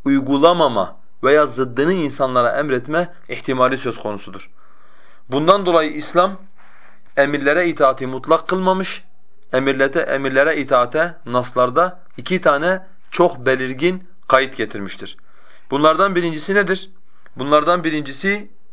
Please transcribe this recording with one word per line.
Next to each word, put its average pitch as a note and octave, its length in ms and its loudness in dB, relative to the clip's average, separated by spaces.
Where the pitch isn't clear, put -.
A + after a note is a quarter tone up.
uygulamama C#3 880 4
veya D3 240 6
zıddını C3 460 0
insanlara C3 640 2
emretme D3 500 -2
ihtimali B2+ 480 0
söz A#2+ 200 -4
konusudur. G2 540 -10
Bundan E3+ 360 4
dolayı D#3+ 260 2
İslam F3+ 460 0
emirlere C#3+ 500 2
itaati C3+ 400 2
mutlak D3+ 400 0
kılmamış, F#3 560 0
emirlete, C3+ 460 2
emirlere C#3 580 2
itaate C#3+ 580 2
naslarda B2+ 720 0
iki F3+ 240 -2
tane F3 400 2
çok C3+ 340 2
belirgin C3 580 0
kayıt C3 300 4
getirmiştir. G2+ 600 -6
Bunlardan D#3+ 440 4
birincisi E3+ 400 -2
nedir? F#3 340 0
Bunlardan D3+ 480 2
birincisi D#3 680 -4